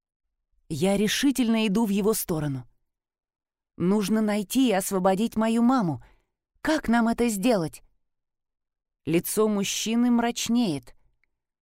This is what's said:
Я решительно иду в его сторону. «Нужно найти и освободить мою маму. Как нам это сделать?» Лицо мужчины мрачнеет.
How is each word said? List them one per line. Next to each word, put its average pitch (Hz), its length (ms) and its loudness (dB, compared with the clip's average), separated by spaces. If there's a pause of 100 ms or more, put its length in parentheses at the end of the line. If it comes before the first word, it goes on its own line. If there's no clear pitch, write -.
(680)
Я 185 280 0
решительно 220 720 0
иду 220 180 2
в 196 40 -4
его 202 220 2
сторону. 147 560 -4 (1080)
«Нужно 202 440 0
найти 214 480 0
и 208 40 2
освободить 190 640 0
мою 226 260 0
маму. 214 400 0 (580)
Как 302 280 -2
нам 233 180 2
это 233 220 0
сделать?» 196 540 -2 (1200)
Лицо 175 440 0
мужчины 220 640 0
мрачнеет. 233 840 -2 (640)